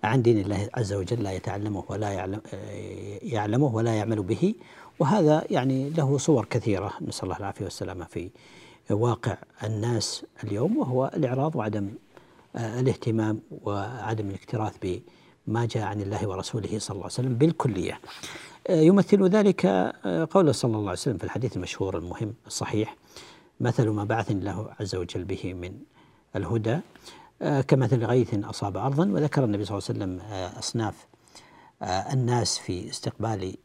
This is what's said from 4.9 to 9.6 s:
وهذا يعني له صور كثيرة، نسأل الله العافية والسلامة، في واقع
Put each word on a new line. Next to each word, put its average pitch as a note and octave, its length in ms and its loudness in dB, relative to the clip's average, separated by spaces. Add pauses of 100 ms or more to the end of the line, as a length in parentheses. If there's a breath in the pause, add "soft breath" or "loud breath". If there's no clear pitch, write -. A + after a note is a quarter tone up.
وهذا D#3 520 6
يعني C3+ 400 0
له C#3+ 280 2
صور C3 260 4
كثيرة، G2+ 560 0
نسأل - 240 -6
الله F#2 120 -4
العافية G2 280 -6
والسلامة، F#2 400 -8
في F2 260 -8 (600 loud breath)
واقع A2 460 2 (280)